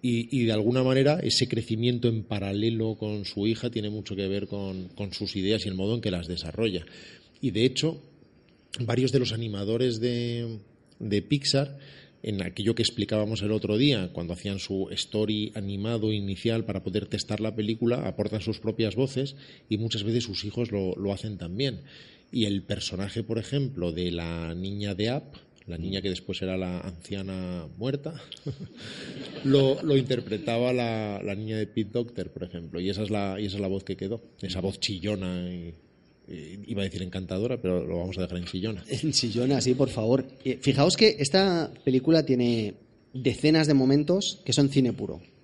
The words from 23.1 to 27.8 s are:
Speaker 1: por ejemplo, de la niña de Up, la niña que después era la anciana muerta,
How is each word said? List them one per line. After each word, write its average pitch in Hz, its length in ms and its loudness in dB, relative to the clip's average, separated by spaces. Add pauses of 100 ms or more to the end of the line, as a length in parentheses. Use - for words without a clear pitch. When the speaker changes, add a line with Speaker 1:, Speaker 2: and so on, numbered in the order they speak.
Speaker 1:
por 113 160 -2
ejemplo, 107 520 -2
de 87 200 -2
la 82 440 -4
niña 101 400 -4
de 107 200 0
Up, 143 80 -4 (440)
la 85 100 -8
niña 92 240 -4
que 98 80 -2
después 90 320 -6
era 92 160 -2
la 90 220 -4
anciana 90 880 -8 (100)
muerta, 139 440 -6 (240)